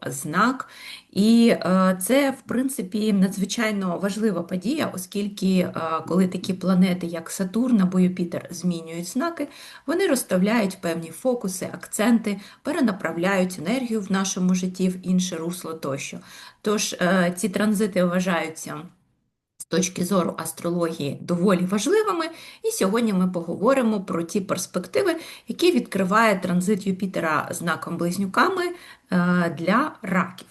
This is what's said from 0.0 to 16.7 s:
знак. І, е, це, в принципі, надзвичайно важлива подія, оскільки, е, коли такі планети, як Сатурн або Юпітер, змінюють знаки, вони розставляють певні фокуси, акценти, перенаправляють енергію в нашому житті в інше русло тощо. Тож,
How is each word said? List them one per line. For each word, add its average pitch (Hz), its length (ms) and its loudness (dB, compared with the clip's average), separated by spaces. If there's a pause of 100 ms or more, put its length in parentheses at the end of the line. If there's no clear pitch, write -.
знак. 180 640 -2 (420)
І, 233 380 6
е, 190 540 4
це, 269 280 4
в 262 120 -8
принципі, 214 720 -2
надзвичайно 190 840 0
важлива 196 440 0
подія, 202 520 -2
оскільки, 190 640 0
е, 175 140 0 (360)
коли 185 200 4
такі 185 260 -4
планети, 180 520 2
як 170 240 -8
Сатурн 220 500 0
або 185 200 2
Юпітер, 180 500 0
змінюють 170 580 -6
знаки, 320 400 -4 (380)
вони 370 200 0
розставляють 202 760 2
певні 170 300 -4
фокуси, 240 640 -2
акценти, 214 680 0 (220)
перенаправляють 185 960 0
енергію 220 420 -2
в 190 120 -4
нашому 190 420 0
житті 185 340 -2
в - 180 -4
інше 180 300 2
русло 165 360 -8
тощо. 139 460 -6 (440)
Тож, 208 300 -2